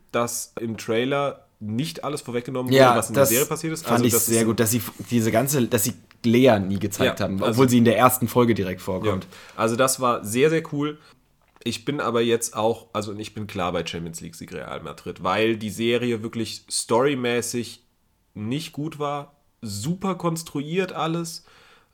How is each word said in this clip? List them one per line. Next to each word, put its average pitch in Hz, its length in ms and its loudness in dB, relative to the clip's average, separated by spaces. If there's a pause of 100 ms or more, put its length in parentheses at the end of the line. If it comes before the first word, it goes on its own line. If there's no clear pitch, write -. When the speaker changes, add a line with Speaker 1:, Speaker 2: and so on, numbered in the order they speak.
(120)
Speaker 1:
dass - 480 -2
im 113 160 -6
Trailer 135 680 -2 (140)
nicht 120 460 -4
alles 143 160 -4
vorweggenommen 127 500 -6
wurde, 135 80 4
Speaker 2:
Ja, 123 180 8
Speaker 1:
was 107 120 0
in 113 60 -6
der 139 80 4
Speaker 2:
das 131 80 4
Speaker 1:
Serie 131 160 2
passiert 160 260 -6
ist. - 100 -8
Speaker 2:
fand 117 120 -2
Speaker 1:
Also, 123 100 2
Speaker 2:
ich 113 80 4
Speaker 1:
das 113 140 2
Speaker 2:
sehr 113 160 2
Speaker 1:
ist 110 40 4
Speaker 2:
gut, 110 140 0
dass 113 100 2
sie 120 80 0
f-, - 140 -6 (180)
diese 113 220 2
ganze, 131 340 2
dass 110 180 0
sie 123 100 -2 (300)
Lea 117 340 6
nie 95 200 -2
gezeigt 107 420 -2
Speaker 1:
Ja, 101 40 0
Speaker 2:
haben, 95 180 -2
Speaker 1:
also 110 100 2
Speaker 2:
obwohl 127 160 6
sie 120 100 6
in 117 60 8
der 110 120 6
ersten 123 320 4
Folge 117 260 4
direkt 92 280 -4
vorkommt. 95 420 -2
Speaker 1:
Ja. - 60 -20 (260)
Also 113 200 0
das 131 240 2
war 120 240 0
sehr, 127 260 2
sehr 160 120 0 (100)
cool. 147 260 -4 (640)
Ich 117 200 -6
bin 143 160 -4
aber 117 200 0
jetzt 117 340 0
auch, 113 380 0
also 104 240 -6
ich 104 180 -12
bin 107 120 -8
klar 90 260 -4
bei 85 140 -2
Champions 85 340 -8
League 85 140 -16
Sieg - 180 -16
Real 67 300 -10
Madrid, 80 420 -12
weil 110 320 2
die 107 140 -6
Serie 117 520 0
wirklich 113 480 -8
storymäßig 120 1120 0 (520)
nicht 127 380 -6
gut 151 260 -8
war, 143 340 -6 (300)
super 139 520 -4
konstruiert 170 800 -4
alles. 165 520 -6 (500)